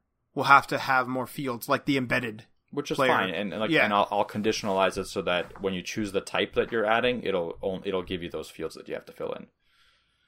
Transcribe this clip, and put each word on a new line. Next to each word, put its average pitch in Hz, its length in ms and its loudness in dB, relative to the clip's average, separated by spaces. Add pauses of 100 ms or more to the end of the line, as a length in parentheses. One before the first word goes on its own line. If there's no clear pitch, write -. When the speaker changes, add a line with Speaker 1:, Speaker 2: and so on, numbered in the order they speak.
(340)
Speaker 1:
will 135 100 -2
have 135 220 8
to 139 120 -2
have 127 300 2
more 127 180 -4
fields, 127 400 -6
like 135 200 0
the 139 100 2
embedded 123 480 -2 (260)
Speaker 2:
Which 139 200 -6
is 156 60 -2
Speaker 1:
player. 131 140 4
Speaker 2:
fine, 104 200 2
and, 90 240 -4
and, 104 60 -6
like, 110 100 0
Speaker 1:
Yeah. 147 140 6
Speaker 2:
and 107 100 2
I'll, 101 160 6
I'll 104 160 2
conditionalize 98 720 0
it 95 80 -4
so 101 160 -4
that 87 400 -2
when 95 100 -2
you 90 100 -6
choose 104 300 -6
the 95 80 0
type - 340 -2
that 117 160 0
you're 113 140 0
adding, 117 380 2
it'll 87 400 -2
on-, 92 240 -4
it'll 95 160 -2
give 90 200 -6
you 85 80 -8
those 78 200 -8
fields 80 240 -8
that - 120 -16
you - 80 -8
have - 120 -10
to - 60 -20
fill - 200 -6
in. - 140 -10 (800)